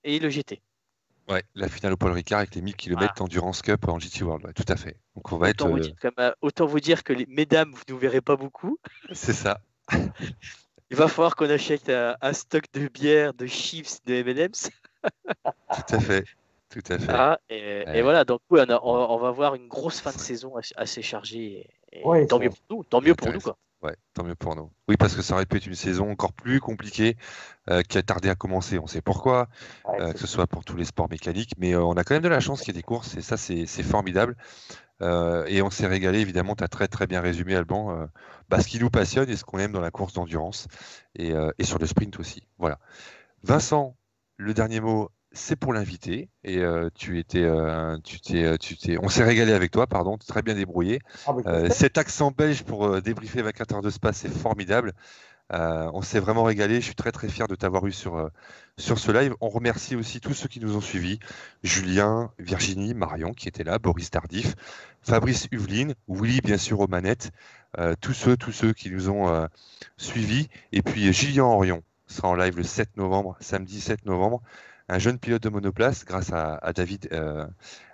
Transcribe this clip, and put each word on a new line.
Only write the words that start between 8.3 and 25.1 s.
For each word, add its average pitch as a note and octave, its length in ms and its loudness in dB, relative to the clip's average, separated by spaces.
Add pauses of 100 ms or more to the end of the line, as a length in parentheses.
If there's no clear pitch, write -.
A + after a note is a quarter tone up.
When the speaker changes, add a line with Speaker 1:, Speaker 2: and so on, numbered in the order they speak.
Speaker 1:
beaucoup. C#3 420 -4 (340)
Speaker 2:
C'est - 220 -2
ça. - 260 -2 (280)
<laughs> - 80 0 (960)
Speaker 1:
Il B2+ 60 -6
va D#3 100 8
falloir E3 280 2
qu'on D3 140 2
achète, D3 400 0
euh, A#2+ 320 2
un C3+ 120 0
stock - 400 -2
de C#3+ 160 -4
bière, D3 440 4
de B2+ 140 -8
chips, - 580 -8
de B2+ 80 0
M B2 240 0
and F3 140 2
M's. - 180 -8 (720)
Speaker 2:
Tout - 520 -4
à G#2+ 40 4
fait, G2 260 2 (440)
tout - 140 -12 (100)
à F2 60 0
fait. - 120 -4
Speaker 1:
Ah, C3 280 4 (100)
et, A2+ 80 -8
et G#2 300 -6
Speaker 2:
Ouais. F#2 160 2
Speaker 1:
voilà, D#3 200 6
donc B2 180 0 (100)
oui, E3 120 10
on A#2+ 80 4
a, A#2+ 120 6
on, A#2+ 100 2
on A#2 240 2
va B2 140 0
voir C#3 240 0
une B2 120 -12
grosse C#3 340 -6
fin - 100 -6
de - 60 -10
Speaker 2:
Ouais. C3+ 40 -10
Speaker 1:
saison C3 360 -8
assez, - 200 -10
assez A2+ 240 -6
chargée. G#2+ 680 -10 (240)
Et, - 100 -18
et - 40 -4
Speaker 3:
Ouais, D#3+ 220 6
Speaker 1:
tant B2 100 6
Speaker 3:
ça A#2+ 60 0
Speaker 1:
mieux A#2+ 80 2
pour - 80 -10 (100)
nous, G#3+ 140 -8
tant B2 180 4
mieux D#3+ 140 8
pour - 140 -2
nous, - 40 0
Speaker 2:
Intéressant. - 200 -4
Speaker 1:
quoi. - 40 -20 (240)
Speaker 2:
Ouais, D#2+ 140 -6 (200)
tant F2 80 -4
mieux F2 100 -6
pour E2 220 -6
nous. D#2 160 -12 (160)
Oui, G#2+ 100 6
parce F#2 180 4